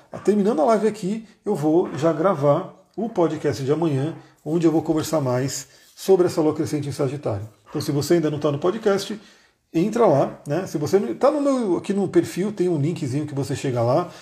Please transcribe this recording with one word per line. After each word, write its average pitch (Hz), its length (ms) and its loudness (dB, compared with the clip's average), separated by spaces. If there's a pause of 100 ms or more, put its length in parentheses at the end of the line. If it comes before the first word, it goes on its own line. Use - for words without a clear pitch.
(240)
terminando 214 380 2
a - 20 2
live 220 240 2
aqui, 214 380 -6 (180)
eu 208 100 -2
vou 156 440 0
já 160 160 2
gravar 160 600 0 (220)
o 220 140 -4
podcast 151 520 0
de 131 80 -2
amanhã, 151 460 0 (260)
onde 165 240 0
eu 156 60 4
vou 160 80 2
conversar 156 400 0
mais 131 480 -2 (260)
sobre 180 340 4
essa 175 120 -2
lua 156 140 2
crescente 143 340 -4
em 131 40 -6
Sagitário. 123 540 -4 (220)
Então, 147 140 -6
se 156 100 -2
você 143 220 2
ainda 156 160 2
não 147 80 -4
tá 151 120 0
no 143 80 -2
podcast, 202 640 -2 (540)
entra 214 320 2
lá, 165 400 2
né? 160 200 -4
Se - 120 -6
você 151 200 2
não, 226 160 -2
tá 277 160 2
no 294 100 0
meu, 254 360 0
aqui - 160 -4
no 190 160 0
perfil, 180 440 0
tem 180 160 0
um 160 120 0
linkzinho 147 460 -2
que - 80 -10
você 135 200 -4
chega 123 280 -2
lá, 156 280 2 (120)